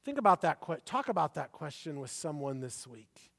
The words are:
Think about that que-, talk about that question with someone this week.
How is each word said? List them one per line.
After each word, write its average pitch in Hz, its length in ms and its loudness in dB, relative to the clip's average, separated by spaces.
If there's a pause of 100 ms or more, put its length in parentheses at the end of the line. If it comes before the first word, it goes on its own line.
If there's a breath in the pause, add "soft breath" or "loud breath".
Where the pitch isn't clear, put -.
Think 277 140 -4
about 202 220 8
that 160 200 2
que-, 170 240 -4
talk 269 240 -2
about 180 260 2
that 139 180 -6
question 147 480 -8
with 131 100 -8
someone 139 500 -4
this 127 260 -10
week. 113 520 -20